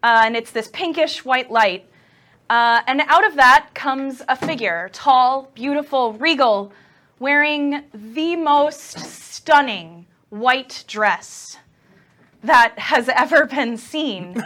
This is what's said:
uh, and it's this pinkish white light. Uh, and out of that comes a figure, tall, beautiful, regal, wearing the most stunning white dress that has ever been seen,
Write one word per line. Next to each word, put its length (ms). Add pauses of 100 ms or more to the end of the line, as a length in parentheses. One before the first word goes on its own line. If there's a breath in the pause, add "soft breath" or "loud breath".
uh, 240
and 100
it's 140
this 180
pinkish 560
white 260
light. 380 (640 soft breath)
Uh, 360
and 220
out 180
of 100
that 380
comes 540
a 80
figure, 560
tall, 600
beautiful, 600
regal, 580 (460 soft breath)
wearing 640 (120)
the 420
most 600
stunning 1040 (240)
white 580
dress 680 (840 soft breath)
that 360
has 300
ever 380
been 320
seen, 680